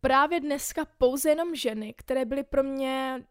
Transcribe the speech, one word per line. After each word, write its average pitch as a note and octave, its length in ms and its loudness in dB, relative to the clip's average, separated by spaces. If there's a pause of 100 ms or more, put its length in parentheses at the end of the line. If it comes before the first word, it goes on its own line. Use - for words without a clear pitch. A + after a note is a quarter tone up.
právě C#4+ 380 4
dneska D4 460 -4
pouze C4 440 2
jenom E4 260 0
ženy, G#3+ 380 -6
které C4 320 -4
byly C4+ 180 -4
pro C#4 200 0
mě C4 680 -4